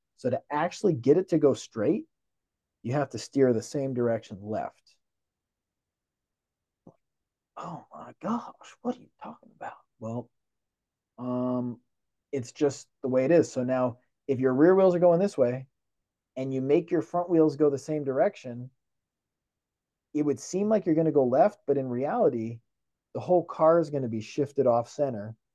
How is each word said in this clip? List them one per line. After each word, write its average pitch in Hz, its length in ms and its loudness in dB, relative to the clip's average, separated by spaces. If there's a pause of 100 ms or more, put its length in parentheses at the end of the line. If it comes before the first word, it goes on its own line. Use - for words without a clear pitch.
(160)
So 123 140 -4
to - 200 -4
actually 165 440 -2
get 135 240 4
it 185 120 -2
to 165 80 2
go 147 140 4
straight, 135 540 -4 (760)
you 117 100 -6
have 143 180 -2
to 113 80 -12
steer 131 340 2
the 107 100 0
same 135 300 -6
direction 117 480 -2
left. 104 400 -8 (2750)
Oh 170 380 -14
my - 260 -18
gosh, - 640 -10
what 247 140 -6
are - 40 -20
you - 80 -20 (140)
talking - 340 -18
about? - 220 -14 (220)
Well, 117 280 -10 (920)
um, 123 600 -4 (520)
it's 131 180 -6
just - 380 -2 (120)
the 131 80 -6
way 131 160 2
it 139 60 0
is. 170 200 4
So 127 120 -6
now 127 360 -2 (280)
if 127 140 -2
your 127 120 2
rear 156 220 6
wheels 190 200 4
are 175 40 0
going 170 220 4
this 202 180 -2
way 131 280 0 (720)
and 131 160 -6
you 131 80 -2
make 147 300 0
your 165 100 0
front 175 300 -6
wheels 156 260 2
go 147 140 4
the 139 80 -4
same 151 240 -6
direction, 131 680 -4 (1400)
it 147 100 -2
would 143 180 -2
seem 202 280 -4
like 214 160 0
you're 156 120 2
gonna 160 160 2
go 143 120 4
left, 143 420 2
but 139 120 0
in 131 100 -4
reality, 127 680 -2 (560)
the 127 60 -6
whole 175 240 2
car 165 340 4
is 156 100 0
gonna 135 200 -4
be 110 120 -4
shifted 135 460 -2
off 117 240 2
center 113 460 -6 (180)